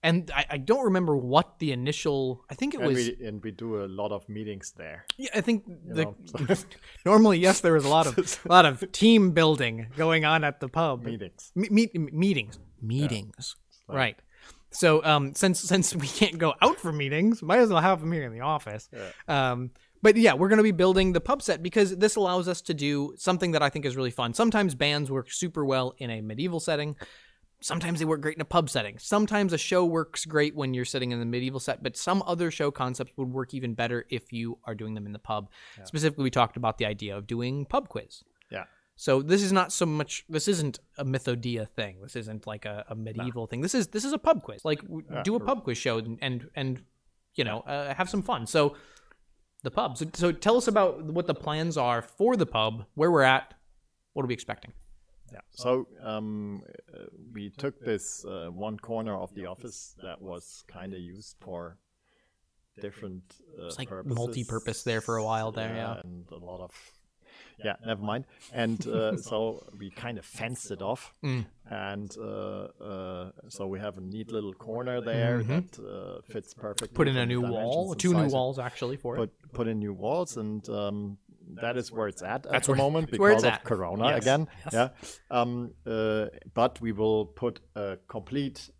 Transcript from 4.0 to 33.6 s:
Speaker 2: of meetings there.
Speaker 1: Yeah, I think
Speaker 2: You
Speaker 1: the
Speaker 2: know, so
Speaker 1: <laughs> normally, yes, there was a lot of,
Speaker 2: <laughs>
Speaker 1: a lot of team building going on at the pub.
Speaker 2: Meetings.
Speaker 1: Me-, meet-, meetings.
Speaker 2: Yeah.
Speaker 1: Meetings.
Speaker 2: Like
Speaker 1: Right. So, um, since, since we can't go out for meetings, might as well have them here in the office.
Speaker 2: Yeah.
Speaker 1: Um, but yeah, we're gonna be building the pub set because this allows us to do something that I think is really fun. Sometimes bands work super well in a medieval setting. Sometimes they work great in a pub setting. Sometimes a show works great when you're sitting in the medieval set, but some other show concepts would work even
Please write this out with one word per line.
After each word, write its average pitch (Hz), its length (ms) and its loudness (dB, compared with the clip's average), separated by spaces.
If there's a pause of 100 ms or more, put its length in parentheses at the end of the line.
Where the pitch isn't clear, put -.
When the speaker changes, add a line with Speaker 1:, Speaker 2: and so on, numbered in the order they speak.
Speaker 2:
of 101 180 -8
meetings 104 480 -10
there. 80 280 -14 (120)
Speaker 1:
Yeah, 262 160 -8
I 214 80 0
think 220 260 0
Speaker 2:
You 170 260 -14
Speaker 1:
the 160 120 0
Speaker 2:
know, 104 100 -10 (380)
so - 100 -2 (220)
Speaker 1:
<laughs> - 200 -12
normally, 208 340 8
yes, 185 220 6
there 170 120 6
was 147 120 6
a 139 40 2
lot 156 180 6
of, 123 100 0
Speaker 2:
<laughs> - 280 -2
Speaker 1:
a - 20 4
lot 175 180 12
of 147 260 2
team 208 400 8
building 139 560 4 (100)
going 160 280 2
on 156 180 4
at 143 160 -2
the 135 100 -6
pub. 139 340 0
Speaker 2:
Meetings. 110 520 -10
Speaker 1:
Me-, 190 160 0
meet-, 208 420 4
meetings. 151 460 0 (220)
Speaker 2:
Yeah. 113 60 -6
Speaker 1:
Meetings. 120 680 -4 (320)
Speaker 2:
Like 143 100 -6
Speaker 1:
Right. 120 220 0 (520)
So, 160 340 6
um, 143 300 4
since, 185 240 2
since - 360 2
we 139 120 -2
can't 170 300 2
go 160 240 2
out 254 160 6
for 170 140 -4
meetings, 151 500 0
might 180 180 4
as 233 100 6
well 170 120 4
have 180 200 4
them 160 100 -2
here 160 140 -2
in 117 80 -8
the 113 80 -10
office. 131 520 -6
Speaker 2:
Yeah. 127 580 -2
Speaker 1:
Um, 123 200 -4 (300)
but 214 160 8
yeah, 220 160 8
we're 170 160 4
gonna 214 140 8
be 220 80 6
building 185 420 6
the 170 80 4
pub 277 200 0
set 165 220 -2
because 185 340 2
this 208 180 4
allows 180 320 2
us 175 160 -2
to 165 120 -2
do 143 420 -2
something 180 360 2
that 151 100 4
I 139 60 4
think 143 160 -6
is 127 100 -2
really 127 160 -2
fun. 117 240 -2
Sometimes 214 400 2
bands 147 340 0
work 135 220 -4
super 160 340 -2
well 131 320 0
in 120 140 -6
a 110 100 -6
medieval 143 380 -4
setting. 151 360 -2 (680)
Sometimes 170 380 -4
they 160 60 0
work 156 160 0
great 156 140 -2
in 160 60 -8
a 147 40 -4
pub 165 240 2
setting. 107 300 -4
Sometimes 208 540 2
a 160 40 0
show 180 280 2
works 165 400 -2
great 151 300 0
when 131 200 -2
you're 123 100 -2
sitting 127 260 -4
in 120 80 -4
the 117 60 -4
medieval 127 360 -4
set, - 200 -4
but - 160 -6
some 190 300 0
other 170 240 0
show 147 180 0
concepts 127 480 -6
would 131 120 -4
work 127 260 -6
even 123 180 -4